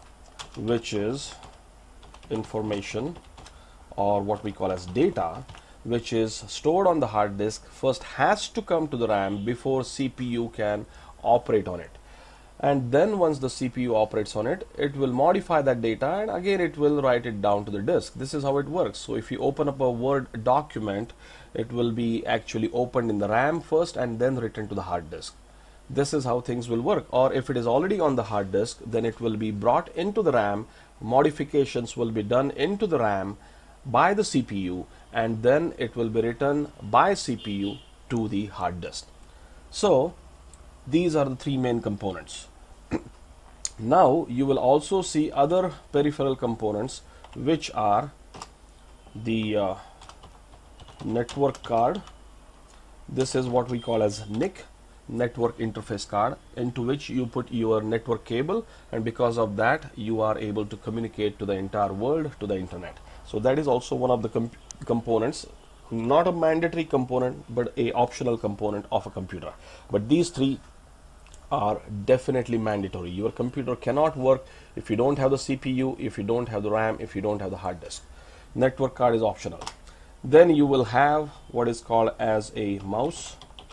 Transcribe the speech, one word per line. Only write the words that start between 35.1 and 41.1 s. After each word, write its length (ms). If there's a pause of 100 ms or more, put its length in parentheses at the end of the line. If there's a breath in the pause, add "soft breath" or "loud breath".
and 300
then 340
it 180
will 140
be 120
written 500 (100)
by 320
C 220
P 160
U 260 (320)
to 200
the 180
hard 340
disk. 240 (640 loud breath)
So 460 (720)
these 280